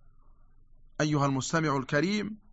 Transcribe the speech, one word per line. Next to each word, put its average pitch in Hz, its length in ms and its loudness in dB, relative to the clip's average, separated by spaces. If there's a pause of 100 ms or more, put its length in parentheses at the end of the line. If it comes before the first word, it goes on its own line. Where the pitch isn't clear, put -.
(1000)
أيها 147 240 2
المستمع 143 520 0
الكريم، 190 600 -2 (160)